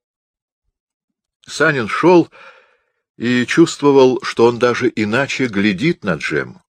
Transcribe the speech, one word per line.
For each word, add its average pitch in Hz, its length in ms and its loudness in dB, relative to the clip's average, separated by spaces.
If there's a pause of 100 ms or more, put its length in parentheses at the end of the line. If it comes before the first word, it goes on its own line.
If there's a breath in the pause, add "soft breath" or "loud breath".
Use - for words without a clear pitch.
(1500)
Санин 143 420 -2
шёл 170 400 2 (880 soft breath)
и 123 300 -4
чувствовал, 139 760 2
что - 240 0
он 120 120 0
даже 120 360 0
иначе 123 520 -4
глядит 104 580 -2
на 90 100 -4
Джемму. 67 540 -8